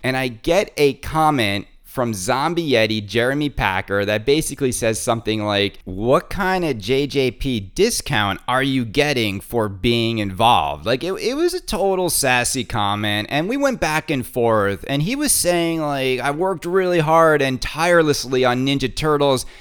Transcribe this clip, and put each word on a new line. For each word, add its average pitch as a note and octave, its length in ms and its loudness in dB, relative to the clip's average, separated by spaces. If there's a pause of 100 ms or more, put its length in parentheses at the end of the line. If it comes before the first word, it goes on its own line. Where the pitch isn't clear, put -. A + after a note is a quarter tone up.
And C3 140 -2
I C3 100 -2
get E3 480 0
a C#3+ 200 4
comment C#3 720 0 (180)
from A#2+ 280 -4
Zombie C#3 560 -2
Yeti, A2 340 2
Jeremy B2 460 0
Packer, G2 560 0
that G#2+ 200 -2
basically C#3+ 480 0
says A2+ 260 -2
something A2 460 -2
like, G2+ 400 0
"What A2+ 440 0
kind F#3 360 -2
of C#3 120 -2
J C3 300 -2
J C3 240 0
P B2 280 -2
discount G#2+ 920 -2
are B2+ 120 2
you C3+ 220 0
getting A2+ 560 0
for A2 300 -2
being A2+ 480 0
involved?" F#2 680 2
Like, B2+ 200 -2
it, F#3 80 -4
it A#3 220 -4
was F4 180 0
a F4+ 80 -8
total F#3 480 0
sassy B2 560 0
comment, G#2 640 -2
and D#3 160 -2
we B3 80 -2
went C4+ 240 0
back D#3 320 -2
and C3 160 -2
forth, G#2+ 600 0
and C#3+ 140 0
he A3 120 -2
was C#4+ 160 -2
saying, E3+ 480 0
like, C3+ 400 0
"I C3 120 -2
worked F3 340 -2
really F3+ 340 2
hard D#3 420 6
and C3 200 0
tirelessly D3+ 840 2
on B2 220 2
Ninja C3+ 280 0
Turtles, C#3+ 540 0 (140)